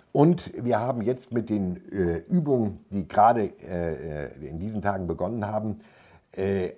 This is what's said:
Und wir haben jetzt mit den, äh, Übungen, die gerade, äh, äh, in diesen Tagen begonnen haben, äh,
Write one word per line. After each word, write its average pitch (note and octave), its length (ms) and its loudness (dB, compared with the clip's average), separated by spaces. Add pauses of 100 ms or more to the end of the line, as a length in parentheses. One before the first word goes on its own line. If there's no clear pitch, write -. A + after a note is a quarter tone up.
(160)
Und D#3+ 400 4
wir A#2+ 240 0
haben A#2+ 220 -2
jetzt A#2+ 320 -4
mit A#2 160 -2
den, F#2+ 280 0 (140)
äh, F2 260 0 (140)
Übungen, B2+ 600 0
die F#2+ 160 -4
gerade, A2 380 6 (180)
äh, D#2 600 -6
äh, C2+ 220 -12
in D#2 120 -10
diesen G#2 240 -6
Tagen F#2+ 240 -2
begonnen F#2+ 400 -4
haben, G#2+ 320 -4 (540)
äh, F#2+ 440 -2